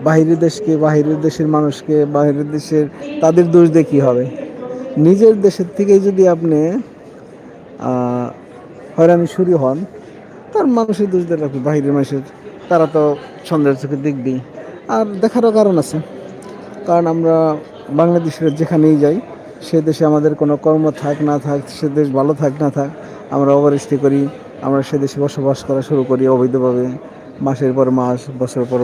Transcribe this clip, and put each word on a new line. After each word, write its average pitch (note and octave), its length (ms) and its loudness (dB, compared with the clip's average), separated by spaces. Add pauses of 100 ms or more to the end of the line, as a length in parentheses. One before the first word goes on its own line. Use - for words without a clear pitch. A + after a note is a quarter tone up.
বাহিরের D#3+ 360 4
দেশকে, D#3+ 380 0
বাহিরের D3+ 440 2
দেশের D#3 260 -2
মানুষকে, D3+ 580 0
বাহিরের D3 460 0
দেশের, D3+ 340 -2 (360)
তাদের E3 300 4
দোষ E3+ 220 8
দিয়ে D#3+ 100 4
কী C#3+ 160 2
হবে? B2+ 260 2 (720)
নিজের G3 440 6
দেশের F#3+ 240 2 (120)
থেকেই G3+ 220 4
যদি F#3+ 280 2
আপনি, E3 320 2 (120)
আহ, - 1600 -6 (680)
হয়রানি E3+ 320 4
শুরু F3+ 300 0
হন, C3+ 200 0 (760)
তার G4 140 0
মানুষের A3 420 0
দোষ F3+ 140 0
দিয়ে E3+ 200 -2
রাখবে, C3+ 160 -4
বাহিরের C#3+ 340 0
মানুষের, C#3 280 -2 (480)
তারা E3 240 4
তো D3 220 2 (300)
সন্দেহের C#3+ 360 2
চোখে D3 140 -6
দেখবেই। C3+ 440 -4 (480)
আর A3+ 180 0 (160)
দেখারও A3+ 300 2
কারণ G#3 260 4
আছে, D#3 200 -2 (880)
কারণ E3+ 220 2
আমরা E3 280 2 (540)
বাংলাদেশিরা E3 600 0
যেখানেই D#3 540 2
যাই, D3+ 140 2 (440)
সে D#3+ 200 0
দেশে D#3 240 0
আমাদের D3+ 300 2
কোনো D3 220 0
কর্ম D#3 340 2 (100)
থাক C#3+ 200 -4
না D3 180 0
থাক, C#3+ 280 -4
সে - 220 -6
দেশ D3 220 0
ভালো C3+ 220 2
থাক C#3+ 200 -2 (100)
না C#3+ 60 0
থাক, C#3 200 -4 (420)
আমরা C#3 220 0
ওভার C#3+ 240 4
স্টে C#3 200 -4
করি, C#3 300 0 (340)
আমরা C3+ 200 0
সে C#3+ 160 -6
দেশে C#3 240 -4
বসবাস C#3 420 -2
করা C3+ 180 -2
শুরু C3+ 220 0
করি C3 240 0
অবৈধভাবে, B2+ 580 2 (560)
মাসের C3+ 320 -2
পর C3 160 2
মাস, B2 300 0 (200)
বছর B2+ 300 -4
পর B2+ 140 -2